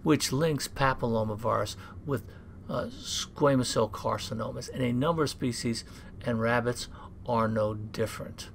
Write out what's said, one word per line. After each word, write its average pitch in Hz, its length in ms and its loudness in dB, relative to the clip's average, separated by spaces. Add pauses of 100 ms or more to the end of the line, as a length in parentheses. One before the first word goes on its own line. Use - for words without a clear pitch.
which 151 300 4
links 147 340 2
papillomavirus 113 1080 2 (280)
with, 135 180 -2 (440)
uh, - 200 -2
squamous - 800 2
cell 113 200 4
carcinomas, 113 840 -4
and 131 100 0
a 123 80 2
number 151 320 2
of 135 60 2
species 120 560 -2 (400)
and 117 160 2
rabbits 120 480 2 (360)
are 113 220 2
no 110 260 2
different. - 800 -4